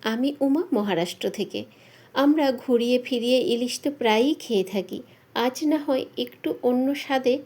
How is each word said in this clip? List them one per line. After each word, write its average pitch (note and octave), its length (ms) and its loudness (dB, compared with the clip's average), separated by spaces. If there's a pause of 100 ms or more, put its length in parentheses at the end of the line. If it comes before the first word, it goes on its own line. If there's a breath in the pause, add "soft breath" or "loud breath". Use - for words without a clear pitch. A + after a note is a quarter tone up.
আমি A#3+ 240 0 (120)
উমা, C#4 220 4 (100)
মহারাষ্ট্র G3+ 580 0
থেকে। - 300 -6 (540 soft breath)
আমরা D4 320 4 (100)
ঘুরিয়ে A#3+ 420 2
ফিরিয়ে B3 460 0
ইলিশ A#3+ 360 0
তো C#4+ 100 -2
প্রায়ই B3 440 2
খেয়ে G3 300 0
থাকি, - 340 -6 (360 soft breath)
আজ B4+ 220 0 (120)
না D4+ 100 2
হয় C#4+ 260 -2 (140)
একটু - 300 -8 (140)
অন্য B3 320 2
স্বাদে C4 400 0 (120)